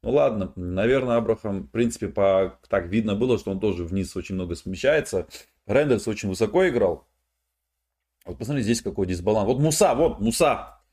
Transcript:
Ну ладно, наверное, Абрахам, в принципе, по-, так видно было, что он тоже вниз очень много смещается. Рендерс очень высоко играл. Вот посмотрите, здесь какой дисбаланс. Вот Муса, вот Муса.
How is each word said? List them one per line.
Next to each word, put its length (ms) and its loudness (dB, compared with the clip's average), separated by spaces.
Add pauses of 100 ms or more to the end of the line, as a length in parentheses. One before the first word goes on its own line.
Ну 80 -6
ладно, 460 2
наверное, 600 0
Абрахам, 460 -2
в 80 -14
принципе, 380 -2
по-, 500 2 (100)
так 200 0
видно 260 0
было, 240 2
что 140 -6
он 80 -4
тоже 240 -2
вниз 320 -4
очень 180 -8
много 200 -4
смещается. 760 -2 (380)
Рендерс 420 0
очень 200 -4
высоко 400 0
играл. 380 -2 (1160)
Вот 140 -12
посмотрите, 260 -2
здесь 180 0
какой 240 -2
дисбаланс. 400 0
Вот 140 0
Муса, 340 4
вот 260 2
Муса. 600 0 (120)